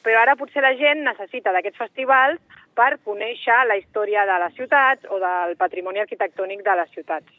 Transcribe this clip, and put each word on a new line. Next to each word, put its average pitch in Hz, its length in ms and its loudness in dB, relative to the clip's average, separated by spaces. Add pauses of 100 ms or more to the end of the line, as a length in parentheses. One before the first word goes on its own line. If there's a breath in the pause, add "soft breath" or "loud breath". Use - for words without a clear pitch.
Però 226 180 4
ara 277 140 4
potser 277 260 -4
la 269 160 4
gent 294 260 2
necessita 220 480 -4
d'aquests 185 260 -2
festivals 262 600 2 (360 soft breath)
per 269 300 2
conèixer 226 600 -2
la 208 100 2
història 208 500 -2
de 185 180 2
les 165 100 -6
ciutats 262 560 2
o 196 80 -4
del 180 380 -2
patrimoni 185 440 -4
arquitectònic 196 640 -6
de 190 160 2
les 170 120 -4
ciutats. 156 360 -8 (120)